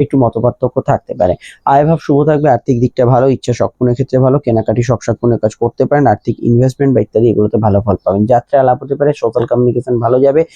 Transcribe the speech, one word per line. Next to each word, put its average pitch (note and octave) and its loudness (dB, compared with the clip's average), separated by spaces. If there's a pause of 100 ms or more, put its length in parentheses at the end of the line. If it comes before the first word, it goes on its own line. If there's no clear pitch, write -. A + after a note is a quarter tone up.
একটু C#3+ -2
মতপার্থক্য A#2+ -2
থাকতে - -4
পারে। F#2 0 (320)
আয়ভাব D3 2
শুভ C#3+ 0
থাকবে, D3+ 0
আর্থিক B2 0
দিকটা B2 0
ভালো, B2+ 2
ইচ্ছা B2 -2
শখ - -4
পূরণের B2 0
ক্ষেত্রে C3 -4
ভালো, C3 0
কেনাকাটি, A2+ 0
শখ A#2+ -2
সাত A2+ -2
পূরণের A#2 0
কাজ G#2+ -2
করতে A#2+ -2
পারেন, C#3+ 0
আর্থিক A2 -2
ইনভেস্টমেন্ট B2+ 0
বা A#2 2
ইত্যাদি A2+ 0
এগুলোতে G#2+ 0
ভালো G#2 2
ফল G2+ -2
পাবেন। G2+ 0
যাত্রা, A#2+ 0
আলাপ B2+ 0
হতে C#3 -6
পারে, C#3+ 0
সোশ্যাল A#2+ -2
কমিউনিকেশন B2 0
ভালো A#2+ 0
যাবে, C#3 2 (140)